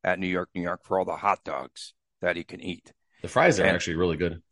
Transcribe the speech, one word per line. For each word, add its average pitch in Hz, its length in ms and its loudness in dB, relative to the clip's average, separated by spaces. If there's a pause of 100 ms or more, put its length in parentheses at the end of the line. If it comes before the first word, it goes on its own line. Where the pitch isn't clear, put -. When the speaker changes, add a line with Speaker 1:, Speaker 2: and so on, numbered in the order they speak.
Speaker 1:
at 92 160 0
New 92 80 -2
York, 90 260 -2
New 90 80 -6
York 87 220 -4
for 95 160 2
all 95 60 2
the 85 100 -4
hot 98 300 0
dogs 67 480 -10 (280)
that 87 140 0
he 85 80 -8
can - 160 -14
eat. - 320 -10 (300)
Speaker 2:
The 101 80 -8
fries 156 280 4
are 92 60 2
Speaker 1:
And 95 100 4
Speaker 2:
actually 87 220 -2
really 85 220 2
good. 82 240 -2 (100)